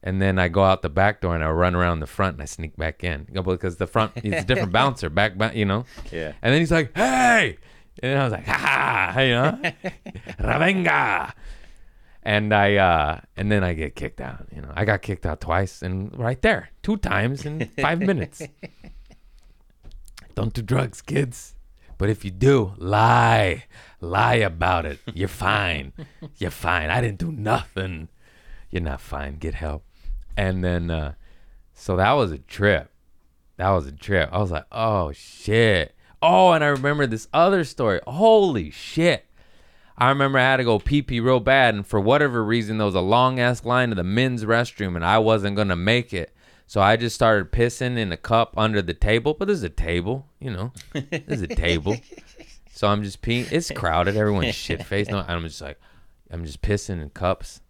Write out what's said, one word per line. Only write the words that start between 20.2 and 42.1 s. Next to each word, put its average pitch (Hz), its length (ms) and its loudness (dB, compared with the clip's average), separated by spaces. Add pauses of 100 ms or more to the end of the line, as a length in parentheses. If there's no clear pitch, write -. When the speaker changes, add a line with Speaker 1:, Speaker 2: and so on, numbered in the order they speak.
Speaker 1:
Don't 107 180 -4
do 120 100 -6
drugs, 123 400 -2
kids. 139 520 -4 (440)
But 98 120 0
if 104 140 -4
you 98 60 -6
do, 107 480 4
lie. 110 840 2 (360)
Lie 104 340 0
about 87 520 0
it. 71 120 -8 (160)
You're 90 140 -4
fine. 92 640 -2 (460)
You're 90 120 -4
fine. 82 400 -2
I 110 100 0
didn't 107 180 -4
do 85 120 -4
nothing. 92 800 -4 (600)
You're 87 120 -4
not 69 180 -6
fine. 71 360 -10
Get 78 180 -8
help. 73 300 -8 (520)
And 95 280 -2
then, 87 260 -2
uh, 76 240 -4 (600)
so - 220 -4
that 98 160 4
was 120 200 2
a 73 60 -8
trip. 95 520 0 (640)
That 92 140 0
was 87 160 2
a 69 60 -14
trip. 80 400 0
I 90 60 0
was 98 120 0
like, 76 220 -4
"Oh, 104 400 0
shit." 104 840 0 (280)
Oh, 180 300 8
and 156 120 4
I 147 40 4
remember 143 380 0
this 110 260 -4
other 175 320 4
story. 113 420 0
Holy 175 640 4
shit. - 560 -2 (720)
I 123 100 4
remember 139 300 2
I 127 40 6
had 131 140 4
to 127 80 0
go 113 140 4
pee-pee 135 420 0
real 127 200 4
bad, 127 340 4
and 101 120 -6
for 107 140 0
whatever 123 420 2